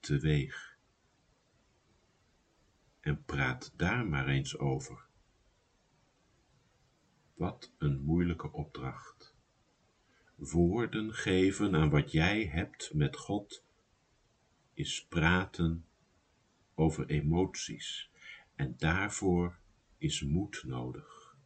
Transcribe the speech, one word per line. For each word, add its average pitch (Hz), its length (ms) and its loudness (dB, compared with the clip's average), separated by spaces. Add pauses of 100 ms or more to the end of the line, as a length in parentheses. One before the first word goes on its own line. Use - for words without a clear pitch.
teweeg. - 760 0 (2250)
En 73 240 -4
praat - 520 -4
daar 110 300 0
maar 69 220 0
eens 67 300 -2
over. - 480 -4 (2250)
Wat - 440 -6
een 69 220 0
moeilijke 80 520 0
opdracht. - 800 -12 (1040)
Woorden 107 800 0
geven 95 600 2
aan 78 160 6
wat 73 220 4
jij 98 320 2
hebt - 500 -6
met 73 220 2
God - 480 -6 (1120)
is - 340 -6
praten 85 760 2 (880)
over 80 320 2
emoties. - 1040 -2 (440)
En 64 220 -4
daarvoor 87 840 0 (400)
is - 240 -4
moed 85 440 -2
nodig. - 800 -10